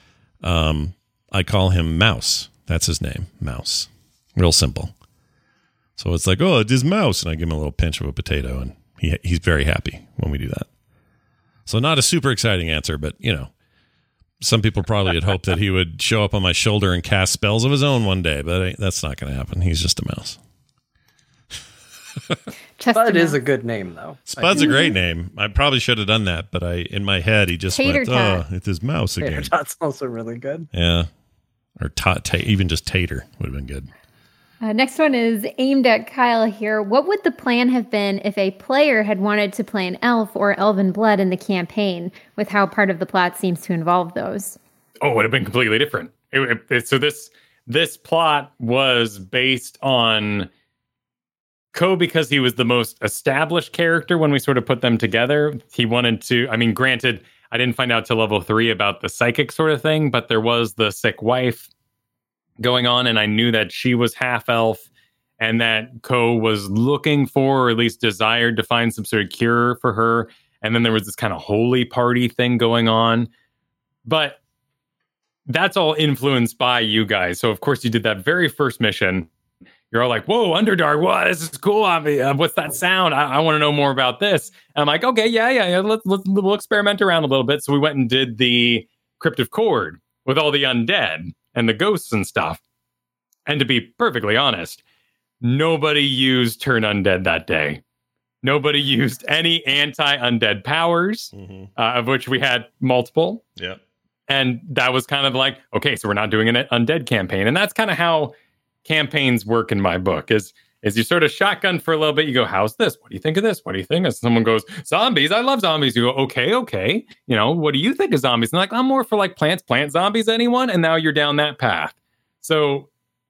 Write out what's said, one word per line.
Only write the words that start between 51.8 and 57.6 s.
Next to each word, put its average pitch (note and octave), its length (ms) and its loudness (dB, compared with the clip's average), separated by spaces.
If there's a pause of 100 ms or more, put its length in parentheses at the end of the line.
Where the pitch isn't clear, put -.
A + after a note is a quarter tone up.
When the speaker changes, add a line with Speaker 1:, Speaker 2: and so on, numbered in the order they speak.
Speaker 4:
because E3 320 0
he C#3+ 120 2
was B2 160 2
the B2+ 80 2
most A#2 360 0
established D3 720 -2
character E3+ 460 0
when D#3 140 4
we C3+ 80 4
sort C3 180 0
of A2+ 80 0
put B2 160 0
them A#2 160 2
together. C3 600 0 (140)
He A#2+ 140 0
wanted A#2 360 0
to, B2 280 0
I A2 80 -2
mean, A#2 160 2
granted, B2 480 -2 (300)
I A#2 60 -2
didn't B2 180 -2